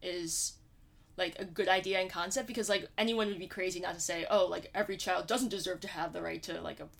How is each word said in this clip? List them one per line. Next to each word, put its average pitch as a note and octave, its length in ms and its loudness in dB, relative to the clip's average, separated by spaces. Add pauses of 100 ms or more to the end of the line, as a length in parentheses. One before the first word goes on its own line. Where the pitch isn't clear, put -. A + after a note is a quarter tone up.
is, F3 520 -2 (600)
like, F3 220 -2
a - 60 -6
good F#3 240 0
idea F#3+ 320 6
in F#3 80 0
concept, F#3 380 -2
because, A3+ 220 -2
like, G3 200 2 (100)
anyone A3 300 4
would G3+ 100 -2
be E3 80 -6
crazy F#3 340 -2
not F3 140 -2
to E3+ 60 -6
say, E3+ 300 -2
"Oh, G3 160 6
like, E3+ 280 -2
every G3 220 0
child F3+ 300 0
doesn't A#3+ 240 2
deserve F3+ 300 -2
to G3+ 80 -8
have D#3+ 240 -4
the E3 100 -6
right E3 220 -4
to, E3 160 -6
like, D#3 200 -6
a D#3 80 -12 (100)